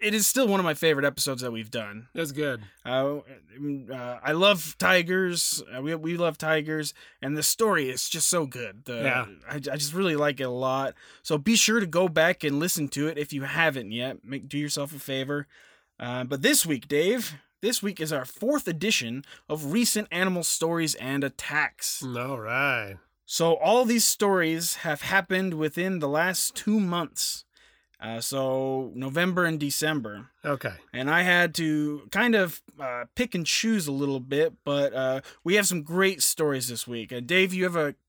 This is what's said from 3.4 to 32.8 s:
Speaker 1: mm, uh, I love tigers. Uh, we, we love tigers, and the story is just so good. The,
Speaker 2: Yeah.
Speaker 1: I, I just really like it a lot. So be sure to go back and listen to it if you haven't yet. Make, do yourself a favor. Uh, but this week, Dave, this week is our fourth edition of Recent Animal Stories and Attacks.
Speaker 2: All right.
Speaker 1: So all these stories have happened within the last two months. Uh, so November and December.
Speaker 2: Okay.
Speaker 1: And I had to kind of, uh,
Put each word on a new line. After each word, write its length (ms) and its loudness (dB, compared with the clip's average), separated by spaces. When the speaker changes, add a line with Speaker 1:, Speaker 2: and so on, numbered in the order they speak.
Speaker 1:
mm, 320 -6
uh, 320 -8
I 100 0
love 460 2
tigers. 840 2
Uh, 60 -8
we, 140 -4
we 240 -4
love 180 0
tigers, 560 -2
and 120 -4
the 80 -2
story 460 2
is 220 -4
just 180 0
so 160 2
good. 400 -10
The, 120 -8
Speaker 2:
Yeah. 280 0
Speaker 1:
I, 60 -8
I 40 -6
just 160 -4
really 220 2
like 240 2
it 40 0
a 60 -2
lot. 420 0
So 160 0
be 180 4
sure 240 4
to 60 -2
go 220 2
back 360 4
and 140 0
listen 300 0
to 200 -2
it 80 -4
if 160 -6
you 120 -4
haven't 480 0
yet. 300 -6
Make, 280 -10
do 80 -4
yourself 360 -4
a 40 -14
favor. 480 -4
Uh, 260 -6
but 180 -4
this 240 4
week, 200 -2
Dave, 480 0
this 200 0
week 200 -4
is 100 -4
our 140 -4
fourth 420 -2
edition 560 -2
of 240 -4
Recent 400 2
Animal 300 0
Stories 540 0
and 280 -2
Attacks. 800 -4
Speaker 2:
All 340 -6
right. 580 -2
Speaker 1:
So 300 2
all 320 4
these 180 4
stories 720 2
have 240 -4
happened 540 0
within 460 -2
the 80 0
last 460 0
two 240 2
months. 680 -2
Uh, 200 -8
so 720 -2
November 500 0
and 140 0
December. 680 -2
Speaker 2:
Okay. 300 -2
Speaker 1:
And 180 -4
I 120 4
had 340 4
to 460 -2
kind 240 4
of, 260 0
uh, 280 -6